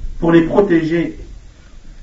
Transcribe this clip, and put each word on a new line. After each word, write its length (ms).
pour 140
les 100
protéger. 760